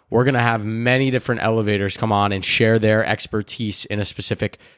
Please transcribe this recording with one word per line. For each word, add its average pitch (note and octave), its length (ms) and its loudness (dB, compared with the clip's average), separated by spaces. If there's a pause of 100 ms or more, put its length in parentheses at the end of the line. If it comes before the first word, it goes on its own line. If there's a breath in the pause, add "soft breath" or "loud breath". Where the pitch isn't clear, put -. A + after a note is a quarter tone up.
(120 loud breath)
We're A#2 120 4
gonna C3 160 2
have A#2 240 0
many A#2+ 460 0
different B2 320 -2
elevators G#2 560 0
come A2 140 0
on G2+ 200 2
and F#2+ 140 -4
share A2+ 320 4
their G#2+ 260 2
expertise - 840 -4
in G#2 140 -6
a G2+ 60 -2
specific - 540 -6 (180 soft breath)